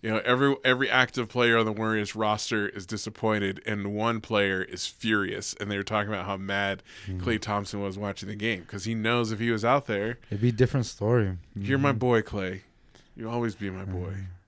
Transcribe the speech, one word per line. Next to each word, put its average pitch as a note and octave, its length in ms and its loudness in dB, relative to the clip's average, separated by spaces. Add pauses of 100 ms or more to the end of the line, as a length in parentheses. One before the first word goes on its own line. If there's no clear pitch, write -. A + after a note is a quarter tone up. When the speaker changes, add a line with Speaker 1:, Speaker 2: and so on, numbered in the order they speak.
Speaker 1:
you A2 100 -4
know, A2 140 2
"Every, C3+ 400 4
every B2+ 260 4
active B2 380 0
player A#2+ 300 4
on A2+ 80 4
the A2 60 -2
Warriors G#2+ 440 -2
roster G#2+ 500 0
is G2 200 -8
disappointed, G#2 800 -2
and G#2 280 -2
one A2 280 0
player G2 400 2
is - 240 -6
furious." G2+ 720 -2
And G2+ 100 -4
they G2+ 60 -2
were G2 60 -2
talking G#2 280 0
about G2 140 -4
how G2 140 -4
mad G2 440 -2 (240)
Speaker 2:
Mm. F#2 140 -6
Speaker 1:
Klay A2 180 0
Thompson G2+ 440 -4
was G2 160 -6
watching G2+ 320 -6
the G#2+ 60 -8
game, G#2 280 -4
'cause G2 220 -10
he A2+ 80 -2
knows A2+ 380 2
if G#2+ 60 -4
he A#2 120 0
was A2 160 0
out C#3 200 4
there, A2 300 -2 (140)
Speaker 2:
It'd G2+ 100 -2
be A#2 80 4
a B2 40 4
different B2 340 4
story. G#2 500 2 (180)
Speaker 1:
"You're G#2 220 0
my C#3+ 140 4
Speaker 2:
Mm-hmm. B2 80 0
Speaker 1:
boy, A#2+ 240 4
Klay. F#2+ 380 -6 (540)
You'll A2 160 -8
always A#2 240 -2
be G2+ 140 -6
my F#2+ 160 -8
boy." F#2 280 -6
Speaker 2:
Mm-hmm. G2 100 -8 (260)